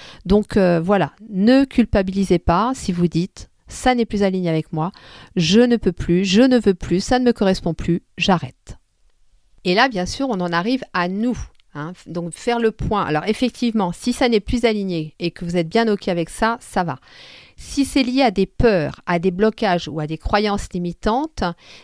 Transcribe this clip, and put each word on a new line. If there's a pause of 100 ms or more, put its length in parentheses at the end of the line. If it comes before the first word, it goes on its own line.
(260)
Donc,
euh,
voilà, (180)
ne
culpabilisez
pas
si
vous
dites, « (180)
Ça
n'est
plus
aligné
avec
moi, (440)
je
ne
peux
plus,
je
ne
veux
plus,
ça
ne
me
correspond
plus, (140)
j'arrête. » (880)
Et
là,
bien
sûr,
on
en
arrive (100)
à
nous. (360)
Hein, (140)
donc,
faire
le
point.
Alors,
effectivement,
si
ça
n'est
plus
aligné
et
que
vous
êtes
bien
OK
avec
ça,
ça
va. (580)
Si
c'est
lié
à
des
peurs,
à
des
blocages
ou
à
des
croyances
limitantes, (400)